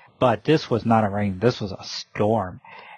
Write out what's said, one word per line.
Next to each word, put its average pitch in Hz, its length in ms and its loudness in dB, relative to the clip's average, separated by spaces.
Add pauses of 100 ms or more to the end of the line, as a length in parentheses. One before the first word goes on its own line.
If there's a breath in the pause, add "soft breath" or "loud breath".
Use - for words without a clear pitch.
(200 soft breath)
But 120 240 2
this 151 260 2
was 117 160 0
not 113 200 4
a 101 40 -2
rain, 98 300 -2
this 120 220 0
was 101 100 -6
a - 120 -14
storm. - 760 -4 (380 loud breath)